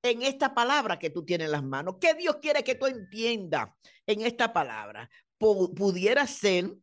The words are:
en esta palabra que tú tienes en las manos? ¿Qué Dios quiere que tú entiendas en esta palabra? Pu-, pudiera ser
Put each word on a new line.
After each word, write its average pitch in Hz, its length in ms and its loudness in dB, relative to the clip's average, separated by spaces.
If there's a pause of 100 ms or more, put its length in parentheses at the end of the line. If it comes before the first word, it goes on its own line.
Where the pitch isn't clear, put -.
en 240 220 0
esta 269 320 0
palabra 240 420 2
que 156 140 -4
tú 165 120 -6
tienes 165 220 0
en 151 60 0
las 147 120 0
manos? 139 380 -6
¿Qué 320 140 4
Dios 320 260 -2
quiere 294 220 0
que 254 100 -2
tú 262 140 -2
entiendas 208 800 -2 (380)
en 214 140 0
esta 233 300 0
palabra? 110 560 -4 (320)
Pu-, 196 360 4
pudiera 202 500 2
ser 190 580 0